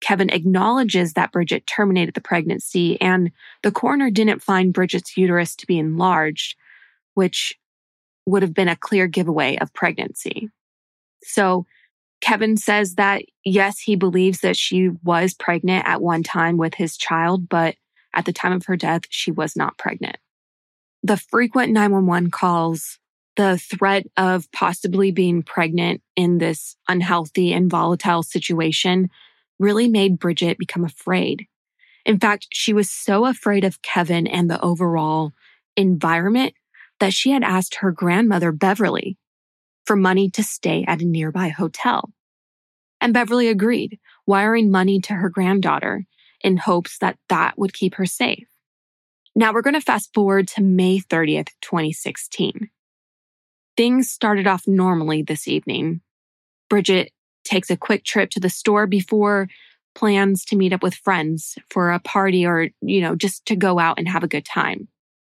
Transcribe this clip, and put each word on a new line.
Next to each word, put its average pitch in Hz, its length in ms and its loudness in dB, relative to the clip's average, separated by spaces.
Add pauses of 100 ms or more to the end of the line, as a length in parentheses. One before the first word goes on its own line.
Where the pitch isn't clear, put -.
Kevin 190 300 0
acknowledges 185 840 0
that 170 180 -2
Bridget 175 340 -2
terminated 185 480 0
the - 60 -8
pregnancy, 170 800 -2
and 185 320 2 (320)
the 208 80 0
coroner 277 360 0
didn't 214 320 2
find 185 320 2
Bridget's 180 440 -2
uterus 175 400 2
to - 100 -20
be 170 140 0
enlarged, 160 760 -2 (580)
which - 440 -2 (640)
would 190 180 2
have 170 120 0
been 185 140 2
a 165 80 0
clear 185 320 0
giveaway 156 480 -2
of - 180 -6
pregnancy. - 760 -6 (760)
So 185 420 0 (540)
Kevin 220 360 0
says 208 380 0
that, 196 280 0 (220)
yes, 196 360 0
he 208 160 0
believes 185 460 2
that 180 140 0
she 185 340 0 (120)
was 175 320 0
pregnant 180 540 -2
at 165 120 0
one 170 220 0
time 170 340 0
with 165 180 0
his 170 220 -4
child, 170 520 -2
but 165 260 0 (400)
at 170 100 -2
the 175 80 -4
time 180 200 -4
of 180 120 -4
her 185 120 0
death, 165 340 -2
she - 200 -6
was 156 260 -4
not - 200 -4
pregnant. - 400 -8 (840)
The 190 160 2
frequent 240 540 0
nine 208 200 4
one 190 140 4
one 175 240 2
calls, 165 680 -2 (380)
the 190 220 2
threat 196 480 -2 (100)
of 185 360 0
possibly 185 580 0
being 175 320 2
pregnant 170 580 -2 (160)
in 175 220 2
this 165 380 -4 (120)
unhealthy 175 640 0
and 180 180 2
volatile 170 520 0
situation 175 880 0 (480)
really 208 280 2
made 196 320 2
Bridget 170 380 -2
become 175 260 -6
afraid. 175 640 -4 (600)
In 214 120 4
fact, 208 340 0
she - 200 -2
was 208 160 2
so 214 380 0
afraid 202 380 0
of - 180 -4
Kevin 170 440 0
and 175 240 0
the - 120 -4
overall 160 720 -2 (440)
environment 185 800 2 (460)
that 196 120 2
she 262 200 2
had 262 100 2
asked 185 340 0
her 190 160 0
grandmother, 175 580 2
Beverly, 190 680 0 (640)
for 214 100 2
money 190 360 4
to 214 120 -2
stay 170 460 -4
at 165 140 -2
a 175 40 0
nearby 160 440 -2
hotel. - 640 -4 (840)
And 240 140 0
Beverly 240 360 2
agreed, 220 500 0 (280)
wiring 208 440 4
money 190 320 4
to - 100 -8
her 185 160 -2
granddaughter 185 800 0 (360)
in 185 160 2
hopes 175 400 -2
that - 200 -2 (120)
that 170 280 0
would 196 140 -2
keep 190 220 -4
her 190 100 -4
safe. - 420 -4 (880)
Now 220 180 4
we're 226 100 0
gonna 285 180 0
fast - 320 -2
forward 196 360 2
to - 140 -2
May 185 360 4
thirtieth, 151 500 -2 (140)
twenty 160 300 -4
sixteen. - 760 -8 (1080)
Things 240 360 2
started 202 360 0
off 190 220 0
normally 170 540 2
this 151 260 -6
evening. 151 540 -4 (640)
Bridget 190 420 2 (320)
takes - 280 -2
a 180 60 0
quick - 280 -2
trip 196 260 0
to 196 100 -6
the 180 100 0
store 208 360 0
before 202 640 0 (460)
plans 196 520 2
to 208 100 -2
meet 190 160 2
up 185 100 -2
with 185 120 0
friends 160 600 -2 (140)
for 175 200 0
a 175 100 0
party 190 460 2
or, 165 220 2 (120)
you 190 200 0
know, 165 160 -2
just - 300 -6
to 220 100 -2
go 180 220 2
out 165 200 0
and 170 100 -4
have 170 140 -2
a 170 60 -2
good 147 160 -6
time. - 440 -6 (340)